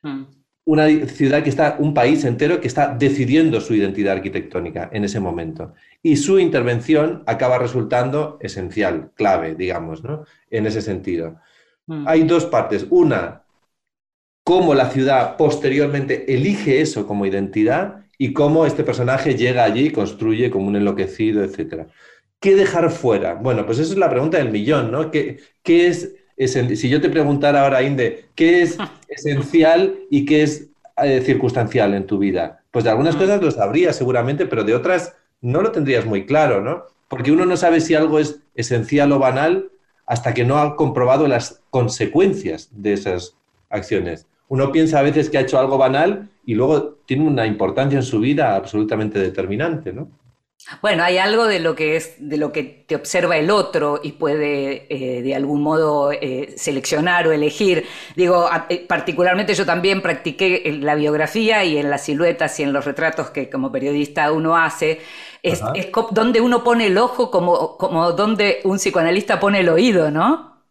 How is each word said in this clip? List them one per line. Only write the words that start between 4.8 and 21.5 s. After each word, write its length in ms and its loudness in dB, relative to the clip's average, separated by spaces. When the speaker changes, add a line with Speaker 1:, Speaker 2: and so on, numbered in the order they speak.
Speaker 2:
en 100 -2
ese 160 -4
momento. 540 -8
Y 140 4
su 220 2
intervención 880 0
acaba 320 0
resultando 840 -2
esencial, 760 -6
clave, 400 0
digamos, 480 -6
¿no? 220 -10
En 160 -2
ese 140 -4
sentido. 580 -6
Speaker 1:
Mm. 200 -8
Speaker 2:
Hay 160 4
dos 220 2
partes. 440 -2
Una, 540 2
cómo 300 2
la 160 2
ciudad 480 0
posteriormente 960 0
elige 480 0
eso 260 -2
como 180 -2
identidad 800 -2
y 160 -2
cómo 320 4
este 180 -2
personaje 520 0
llega 280 2
allí 240 2
y 40 0
construye 580 -2
como 180 -2
un 80 -2
enloquecido, 680 0
etcétera. 440 -8